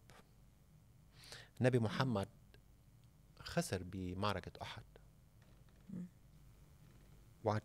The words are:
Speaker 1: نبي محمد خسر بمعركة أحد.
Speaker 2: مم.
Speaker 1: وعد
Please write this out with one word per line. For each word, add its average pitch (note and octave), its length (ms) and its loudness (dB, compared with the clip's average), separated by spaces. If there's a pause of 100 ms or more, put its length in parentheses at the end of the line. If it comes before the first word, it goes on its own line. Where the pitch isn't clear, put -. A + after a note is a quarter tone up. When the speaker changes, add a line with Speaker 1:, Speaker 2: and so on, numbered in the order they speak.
(1600)
Speaker 1:
نبي B2 180 8
محمد A2 480 2 (1120)
خسر - 440 -2
بمعركة F#2 680 -2 (100)
أحد. - 220 -10 (1080)
Speaker 2:
مم. F3+ 160 -8 (1400)
Speaker 1:
وعد G#2 220 4